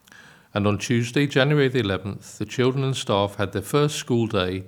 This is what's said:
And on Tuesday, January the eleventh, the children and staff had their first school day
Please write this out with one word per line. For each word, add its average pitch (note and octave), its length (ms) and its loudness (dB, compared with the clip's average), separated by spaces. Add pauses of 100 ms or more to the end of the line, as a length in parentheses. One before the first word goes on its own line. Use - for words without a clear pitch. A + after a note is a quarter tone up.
(520)
And G#2 140 2
on G#2 120 2
Tuesday, A#2+ 480 0
January C#3+ 420 2
the B2+ 100 0
eleventh, G2 600 -4
the G#2+ 60 -4
children C3 400 0
and C3+ 120 -2
staff G2+ 400 0
had G2 160 -2
their F#2+ 100 -4
first D3 340 0
school A#2 300 0
day F#2+ 420 -2